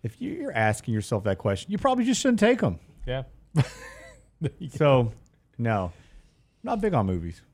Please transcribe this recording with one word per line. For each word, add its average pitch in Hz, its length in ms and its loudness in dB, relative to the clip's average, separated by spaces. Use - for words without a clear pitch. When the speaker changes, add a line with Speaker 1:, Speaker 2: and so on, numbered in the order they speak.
Speaker 1:
if - 200 -10
you, 247 100 -6
you're 277 260 -8
asking 110 360 0
yourself 104 320 -2
that 95 140 0
question, 101 320 -2
you 208 60 -2
probably 254 280 2
just 247 160 0
shouldn't 240 180 2
take 226 240 4
'em. 92 160 0
Speaker 2:
Yeah. 127 180 -4
<laughs> 156 100 4
There 156 180 -2
you 165 80 -10
go. - 100 -12
Speaker 1:
So, 131 340 6
no. 104 360 0
Not 220 200 -4
big 208 120 0
on 110 120 2
movies. 85 360 -4